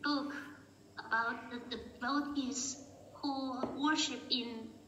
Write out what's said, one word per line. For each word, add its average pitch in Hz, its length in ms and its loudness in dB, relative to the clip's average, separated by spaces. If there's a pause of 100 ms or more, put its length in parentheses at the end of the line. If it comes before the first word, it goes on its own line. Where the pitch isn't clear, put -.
book 285 300 2 (640)
about 233 400 2 (120)
the 240 100 -6 (100)
devotees 262 1040 0 (460)
who 269 340 0 (220)
worship 277 420 4 (100)
in 233 400 0 (180)